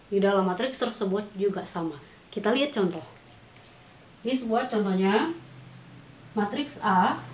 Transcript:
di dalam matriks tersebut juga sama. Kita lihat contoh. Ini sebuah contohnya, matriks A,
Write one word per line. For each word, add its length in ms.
di 80
dalam 280
matriks 360
tersebut 400
juga 240
sama. 320
Kita 180
lihat 240
contoh. 300
Ini 100
sebuah 320
contohnya, 640
matriks 480
A, 320